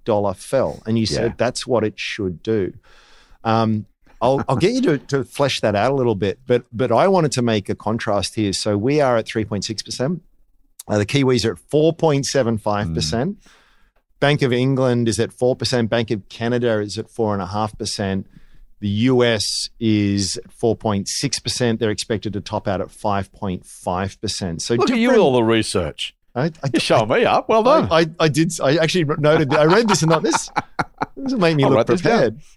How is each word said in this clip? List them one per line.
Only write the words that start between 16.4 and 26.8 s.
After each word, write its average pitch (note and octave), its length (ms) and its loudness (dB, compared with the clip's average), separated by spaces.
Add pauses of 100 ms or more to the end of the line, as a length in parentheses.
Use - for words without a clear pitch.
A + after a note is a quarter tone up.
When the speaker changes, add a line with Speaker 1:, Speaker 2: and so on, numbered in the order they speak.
Speaker 1:
is G#2 180 -6
at A2 120 -10
four G#2+ 240 -2
and G2 80 -2
a F2 60 -6
half G#2 300 -4
percent. G2 480 -4 (540)
The G#2 100 -6
U B2 340 2
S A2+ 460 -2 (100)
is G2+ 580 0
at - 140 -16
four A2+ 240 -2
point G2+ 320 -4
six - 320 -4
percent. A#2 400 -2
They're A2 120 0
expected G#2+ 420 -6
to G2 80 -8
top - 260 -8
out F#2+ 140 -2
at - 80 -10
five G2+ 420 -4
point - 340 -8
five F#2+ 560 -6
percent. F2 420 -6
So A#2+ 120 -4
Speaker 2:
Look - 140 0
at B3+ 80 0
you A#3 120 2
with B3+ 60 4
Speaker 1:
different G#3+ 80 4
Speaker 2:
all C3+ 100 4
the B2 100 4
research. G#2+ 720 -2 (180)
Speaker 1:
I, C3 120 -2
I, E3 60 -4 (220)
Speaker 2:
You're E4 60 0
showing A#2 300 2